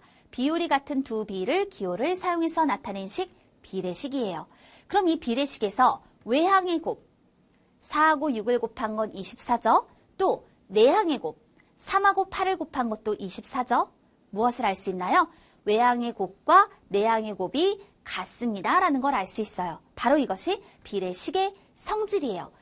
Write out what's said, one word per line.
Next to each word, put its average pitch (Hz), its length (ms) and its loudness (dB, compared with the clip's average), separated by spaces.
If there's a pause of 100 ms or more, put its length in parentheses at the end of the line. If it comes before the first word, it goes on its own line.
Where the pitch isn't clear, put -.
(300)
비율이 311 380 -2
같은 277 360 -2
두 220 220 -4
비를 233 440 -2
기호를 214 460 -2
사용해서 330 500 0
나타낸 285 420 -4
식, 370 260 -6 (300)
비례식이에요. 185 840 -6 (400)
그럼 370 220 2
이 320 100 2
비례식에서 240 840 0 (200)
외항의 349 560 2
곱, - 300 -8 (720)
사하고 302 520 2
육을 226 260 0
곱한 220 360 -4
건 214 180 -4
이십사죠. 226 760 0 (300)
또 370 300 0 (200)
내항의 277 500 4
곱, 156 220 -8 (380)
삼하고 381 520 2
팔을 381 280 0
곱한 262 320 -4
것도 214 260 -4
이십사죠. 247 760 -2 (380)
무엇을 240 360 0
알 190 100 0
수 190 160 -4
있나요? 214 360 2 (380)
외항의 240 480 2
곱과 339 560 4 (180)
내항의 214 480 0
곱이 339 460 -2 (220)
같습니다라는 247 1000 0
걸 277 120 0
알 190 140 -2
수 - 140 -4
있어요. 180 380 -6 (160)
바로 277 220 2
이것이 269 460 -2 (200)
비례식의 277 680 -4 (220)
성질이에요. 392 760 -4 (100)